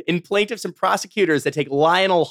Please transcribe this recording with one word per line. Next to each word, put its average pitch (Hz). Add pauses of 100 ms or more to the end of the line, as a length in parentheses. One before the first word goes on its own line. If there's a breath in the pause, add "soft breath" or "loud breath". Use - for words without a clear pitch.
In 175
plaintiffs 208
and 180
prosecutors, 185
I 147
take 139
Lionel 170